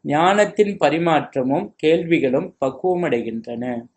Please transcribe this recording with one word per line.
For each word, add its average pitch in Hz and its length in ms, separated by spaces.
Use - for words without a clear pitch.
ஞானத்தின் 175 760
பரிமாற்றமும் 151 960
கேள்விகளும் 160 800
பக்குவமடைகின்றன. 120 1200